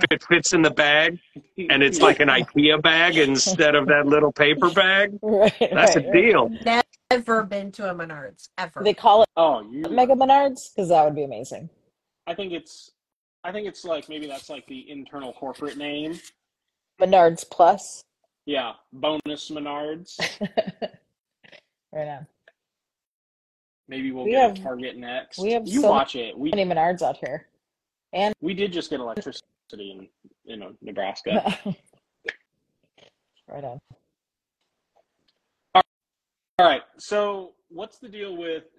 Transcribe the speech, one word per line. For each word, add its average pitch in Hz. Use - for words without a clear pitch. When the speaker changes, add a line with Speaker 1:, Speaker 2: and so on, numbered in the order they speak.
Speaker 1:
it 151
fits 175
in 175
the 156
bag 151
and 135
it's 139
like -
an 147
Speaker 2:
<laughs> -
Speaker 1:
IKEA 147
bag 165
instead 151
of 143
that 147
little 147
paper 156
bag, 196
Speaker 3:
<laughs> -
Right, 214
Speaker 1:
that's 180
Speaker 3:
right, 143
Speaker 1:
a 160
deal. 190
Speaker 4:
Never 233
been 196
to 196
a 180
Menards, 160
ever. 180
Speaker 3:
They 202
call 220
it -
Speaker 2:
Oh, 151
you -
Speaker 3:
Mega 247
Menards? 269
'Cause 185
that 160
would 151
be 147
amazing. 131
Speaker 2:
I 170
think 196
it's, -
I 180
think 208
it's 185
like, 160
maybe 151
that's 135
like 143
the 131
internal 139
corporate 143
name. 147
Speaker 3:
Menards 180
Plus. -
Speaker 2:
Yeah, 131
bonus 151
Menards. 151
Speaker 3:
<laughs> -
Right 151
on. 147
Speaker 2:
Maybe 135
we'll 127
Speaker 3:
We 208
Speaker 2:
get 262
a 240
Speaker 3:
have, 190
Speaker 2:
Target 123
next. 123
Speaker 3:
we 202
have 226
Speaker 2:
You 220
Speaker 3:
so -
Speaker 2:
watch 147
it. 117
We, 139
Speaker 3:
many 196
Menards 175
out 139
here. 143
And 202
Speaker 2:
we 170
did 196
just 165
get 143
electricity 120
in, 98
in, 107
uh, 92
Nebraska. 104
Speaker 3:
<laughs> 196
Right 143
on. 131
Speaker 2:
All 185
right. 156
So 202
what's 185
the 247
deal 202
with 165